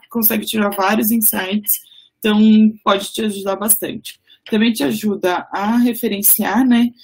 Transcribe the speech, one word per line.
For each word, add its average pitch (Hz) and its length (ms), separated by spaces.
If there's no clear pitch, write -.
consegue 220 360
tirar 208 240
vários 208 400
insights, 208 640
então 214 200
pode 202 280
te 226 100
ajudar 196 340
bastante. - 640
Também 220 280
te 220 120
ajuda 180 680
a 208 280
referenciar, 226 880
né? 240 240